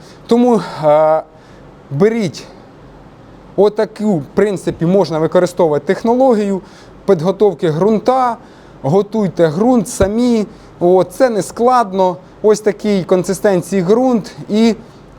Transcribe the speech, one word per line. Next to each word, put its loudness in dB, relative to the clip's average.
Тому, 2
е, 2
беріть 0
отаку, -2
в -4
принципі, -2
можна 0
використовувати 0
технологію 0
підготовки 0
ґрунта, 0
готуйте 0
ґрунт 0
самі, -2
о, 4
це 0
не -4
складно, 0
ось 2
такий -2
консистенції -2
ґрунт, 0
і 2